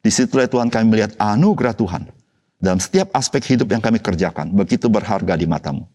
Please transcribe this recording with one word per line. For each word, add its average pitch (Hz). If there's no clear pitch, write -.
Disitulah 127
Tuhan, 117
kami 113
melihat 107
anugerah 120
Tuhan 87
dalam 92
setiap 190
aspek 139
hidup 123
yang 110
kami 113
kerjakan, 85
begitu 98
berharga 98
di 82
mata-Mu. 76